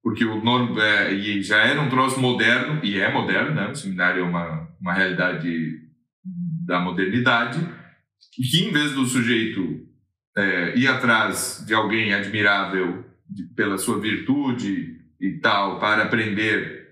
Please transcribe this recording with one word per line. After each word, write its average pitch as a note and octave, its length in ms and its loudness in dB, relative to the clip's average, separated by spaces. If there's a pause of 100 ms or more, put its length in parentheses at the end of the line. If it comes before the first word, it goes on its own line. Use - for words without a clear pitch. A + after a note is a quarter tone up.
Porque A2 220 0
o G#2+ 180 -2
norm-, A#2+ 360 2
é, G#2 360 4
e G2+ 280 -2
já G#2 200 2
era D3 180 2
um C#3+ 80 0
troço C3 320 2
moderno, B2 640 2
e G2 160 0
é G#2+ 140 2
moderno, G#2+ 420 0
né? G2 160 -2
O - 40 -10
seminário F2+ 480 -2
é - 40 0
uma, E2+ 420 -4 (120)
uma F2+ 140 -4
realidade E2+ 840 -2 (880)
da F2+ 140 0
modernidade, A#2 800 0 (720)
que B2+ 320 0
em G#3+ 80 -2
vez D3 200 2
do C3+ 120 0
sujeito, A2+ 840 0 (500)
é, F#2 420 0
ir C3+ 100 4
atrás - 800 0
de G#2+ 80 0
alguém G#2+ 400 0
admirável G2 920 0 (240)
de, - 140 -12 (120)
pela G2+ 220 0
sua G2+ 240 -2
virtude G#2+ 960 -2 (240)
e F#2 200 -2
tal, G2+ 380 2
para G#2+ 260 2
aprender G#2 880 -2